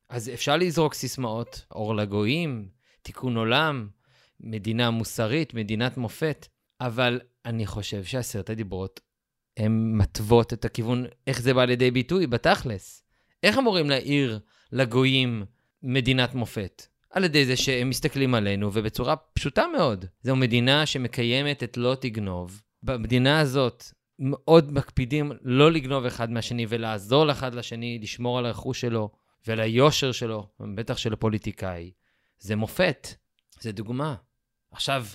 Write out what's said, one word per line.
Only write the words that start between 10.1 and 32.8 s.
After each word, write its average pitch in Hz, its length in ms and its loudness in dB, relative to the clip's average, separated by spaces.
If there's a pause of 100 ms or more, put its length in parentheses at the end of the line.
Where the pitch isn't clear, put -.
את 117 120 -8
הכיוון, 120 400 -2 (220)
איך 123 140 -2
זה 131 120 2
בא 127 120 6
לידי 123 260 4
ביטוי, 147 360 0
בתכלס. 120 760 -2 (400)
איך 214 140 4
אמורים 190 320 2
להאיר 135 500 0 (320)
לגויים 123 760 2 (380)
מדינת 131 520 2
מופת? 107 500 -6 (240)
על 190 140 -2
ידי 147 220 4
זה 127 100 2
שהם 127 340 0
מסתכלים 131 460 0
עלינו, 101 380 0
ובצורה 117 420 -2
פשוטה - 500 -2 (120)
מאוד. 107 280 0 (160)
זו 131 140 0
מדינה 127 500 4
שמקיימת 127 800 -2
את 117 140 -8
"לא 120 180 2
תגנוב". 101 640 -8 (220)
במדינה 127 560 2
הזאת 135 440 0 (360)
מאוד 143 540 4
מקפידים 139 580 -2 (100)
לא 131 300 6
לגנוב 135 340 -2
אחד 117 260 -4
מהשני, 117 380 -4
ולעזור 113 560 2
לאחד 131 300 -2
לשני, 117 460 -8
לשמור 123 380 -4
על 120 60 -2
הרכוש 120 360 -4
שלו, 113 300 -2 (360)
ועל 110 120 -2
היושר 127 520 4
שלו, 110 360 -6 (120)
בטח 110 380 -8
של 107 160 -2
הפוליטיקאי. 101 800 -4 (480)
זה 104 160 -4
מופת, 135 520 -2 (520)